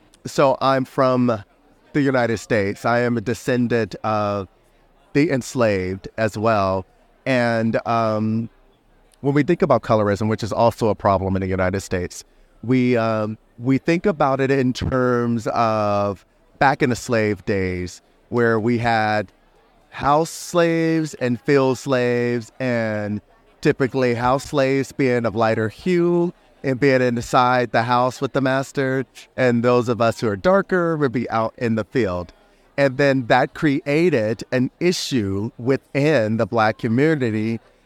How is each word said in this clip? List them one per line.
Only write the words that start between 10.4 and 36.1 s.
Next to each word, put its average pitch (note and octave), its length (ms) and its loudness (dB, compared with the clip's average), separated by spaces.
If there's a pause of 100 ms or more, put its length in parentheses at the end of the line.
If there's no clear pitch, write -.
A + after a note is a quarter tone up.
is G2+ 100 -6
also A2+ 380 2
a G2 60 0
problem F#2+ 400 0
in F#2+ 60 -2
the F#2+ 60 -4
United F#2 340 -2
States, - 420 -6 (400)
we, B2 340 2
um, A2 400 -2 (220)
we C3 180 0
think E3+ 300 0
about C#3+ 340 0
it C3 80 0
in C3 240 2
terms A#2+ 800 0
of G#2 720 -2 (340)
back C#3 220 2
in C#3+ 80 2
the A#2+ 60 0
slave G#2+ 500 -2
days F#2 560 -4 (280)
where A#2 300 2
we A#2 200 0
had G#2+ 520 0 (600)
house D3 400 0
slaves E3 840 0
and B2 280 -2
field C3+ 360 2
slaves, B2 840 -2
and A2 600 -4 (400)
typically C3 540 0
house B2 280 0
slaves C3+ 480 -2
being B2 320 0
of G#2 120 -2
lighter A2 340 0
hue F3 640 0 (300)
and C3 160 -2
being C3+ 200 4
inside B2 720 2
the A#2 120 0
house B2 360 0
with C3+ 140 -4
the C#3 80 0
master, C3 640 -2 (300)
and B2 260 2
those B2 260 4
of A#2 140 0
us A#2 180 0
who B2 80 -2
are G2+ 80 0
darker F3 600 0
would C#3+ 140 0
be A#2 180 -4
out A2+ 300 -2
in A2+ 160 0
the A2 80 -2
field. F2+ 500 -2 (420)
And C#3 220 0
then C3+ 300 2
that C3 260 2
created C#3+ 1000 0
an C3 280 0
issue A2+ 800 -2
within B2+ 800 0